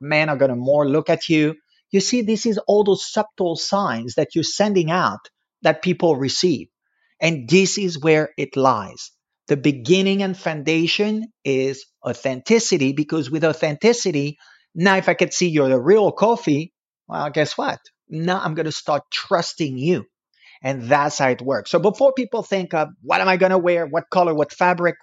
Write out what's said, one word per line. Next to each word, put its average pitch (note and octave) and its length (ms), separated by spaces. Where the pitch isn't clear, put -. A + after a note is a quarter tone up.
men D3+ 280
are D3 80
gonna C3 200
more C#3+ 320
look D3+ 220
at D#3+ 180
you. D#3 280
You G3 100
see, B3 220
this G#3+ 240
is G#3+ 200
all G#3 180
those F#3+ 260
subtle F#3 460
signs B2+ 580
that D3+ 200
you're E3 100
sending F#3+ 460
out D#3 380
that D#3 200
people E3+ 340
receive. C3 520
And D#3 280
this F#3 300
is F3 220
where D#3 380
it C#3+ 180
lies. A#2 540
The D3 80
beginning E3+ 680
and F#3+ 160
foundation E3+ 920
is C3+ 400
authenticity, C3+ 840
because D3+ 360
with D3+ 160
authenticity, D3+ 920
now F#3+ 220
if F#3 120
I F3+ 60
could F3 200
see F3+ 140
you're D3 200
the C3 120
real F#3+ 320
Kofi, E3+ 580
well, D#3 200
guess D3 300
what? D3+ 220
Now E3+ 340
I'm D#3+ 120
gonna D#3 180
start D3 300
trusting E3+ 640
you. C#3 300
And C3 220
that's C#3+ 340
how C#3 100
it B2 140
works. A#2+ 280
So F3 80
before G#3+ 360
people A#3 280
think F#3+ 300
of, D#3 160
"What E3+ 180
am F#3+ 80
I F#3 80
gonna F#3+ 220
wear? E3+ 280
What D#3+ 240
color? E3+ 240
What D3+ 180
fabric? F3 500